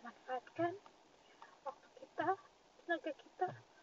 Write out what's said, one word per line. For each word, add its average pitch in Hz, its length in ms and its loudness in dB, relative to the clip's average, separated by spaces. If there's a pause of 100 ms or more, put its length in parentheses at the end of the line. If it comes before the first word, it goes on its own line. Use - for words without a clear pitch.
manfaatkan 254 720 -2 (880)
waktu - 240 -8 (140)
kita, - 260 -2 (540)
tenaga 320 320 2
kita - 360 -2 (340)